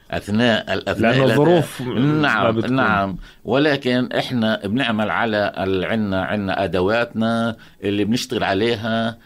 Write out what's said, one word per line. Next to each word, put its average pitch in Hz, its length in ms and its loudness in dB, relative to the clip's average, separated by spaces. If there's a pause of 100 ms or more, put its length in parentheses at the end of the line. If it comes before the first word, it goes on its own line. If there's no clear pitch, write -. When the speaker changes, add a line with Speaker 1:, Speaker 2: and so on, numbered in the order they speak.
(120)
Speaker 1:
أثناء 107 600 0
ال-، 98 160 -2
أثناء 110 220 2
Speaker 2:
لأن 135 120 4
Speaker 1:
الأداء. 127 80 4
Speaker 2:
الظروف 151 500 2
ما 127 400 0
Speaker 1:
نعم، 113 340 2
Speaker 2:
بتكون. 117 200 0
Speaker 1:
نعم. 101 420 0 (280)
ولكن 127 680 0
إحنا 110 560 -2
بنعمل 110 420 0
على 104 480 0
ال-، 95 280 -2
عنا، 98 380 -2
عنا 98 400 -2
أدواتنا 113 920 0 (280)
اللي 101 220 0
بنشتغل 110 380 -2
عليها 113 840 -2